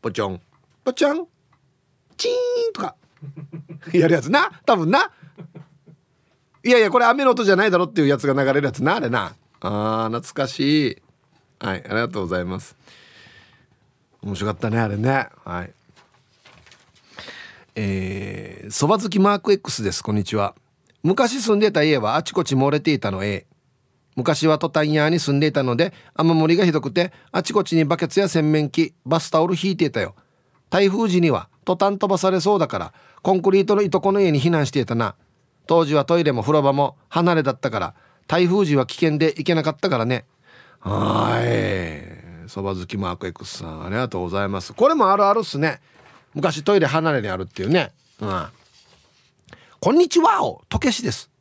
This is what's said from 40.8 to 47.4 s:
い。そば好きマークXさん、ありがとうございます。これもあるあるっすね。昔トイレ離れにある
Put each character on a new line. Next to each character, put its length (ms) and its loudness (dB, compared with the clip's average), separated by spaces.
い。 1040 -6
そ 140 -10
ば 100 -4
好 140 -8
き 100 -8
マ 160 -4
ー 40 -10
ク 100 -10
X 320 -12
さ 80 -12
ん、 180 -12
あ 40 -10
り 60 -6
が 140 -4
と 80 -8
う 40 -4
ご 80 -6
ざ 140 -4
い 60 -4
ま 120 -6
す。 120 -14
こ 140 2
れ 80 4
も 160 4
あ 40 4
る 100 2
あ 80 4
る 80 0
っ 20 -6
す 160 -8
ね。 200 -2
昔 300 -4
ト 120 2
イ 40 4
レ 80 2
離 260 0
れ 80 0
に 80 -6
あ 80 -4
る 60 -8